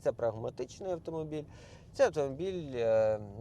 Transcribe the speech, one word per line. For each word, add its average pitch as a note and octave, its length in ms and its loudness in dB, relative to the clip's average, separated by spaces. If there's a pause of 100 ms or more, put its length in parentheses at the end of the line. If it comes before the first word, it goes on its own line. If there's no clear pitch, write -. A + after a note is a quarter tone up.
це - 80 2
прагматичний A#2+ 800 -4
автомобіль, D#3+ 520 -6 (500)
це C4+ 120 6
автомобіль, D#3 720 -2
е, A2 440 4 (220)